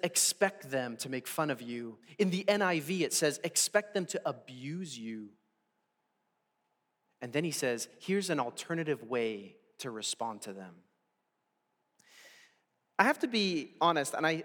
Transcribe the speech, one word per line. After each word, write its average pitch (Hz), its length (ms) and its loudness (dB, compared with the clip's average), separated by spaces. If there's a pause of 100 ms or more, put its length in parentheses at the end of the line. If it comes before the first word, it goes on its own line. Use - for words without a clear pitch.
"Expect 175 680 2
them 123 280 -2
to - 100 -8
make 127 180 -6
fun 151 240 0
of 123 120 -4
you." 117 360 -8 (200)
In 190 120 4
the 180 160 0
N 202 140 4
I 180 180 4
V, 160 260 0
it - 100 -2
says, 147 280 2
"Expect - 520 0
them 190 120 0
to - 220 -4
abuse 135 680 -8
you." 110 340 -8 (1900)
And 120 100 -10
then 151 120 2
he 160 60 0
says, 123 380 0 (100)
Here's 190 320 0
an 151 80 2
alternative 147 640 -2
way 110 540 -2 (220)
to 131 120 -8
respond 110 520 -4
to 104 100 -10
them. 92 220 -12 (2250)
I 190 60 8
have 294 160 4
to 320 80 0
be 190 520 0
honest, 160 340 4
and 156 120 2
I, 165 180 2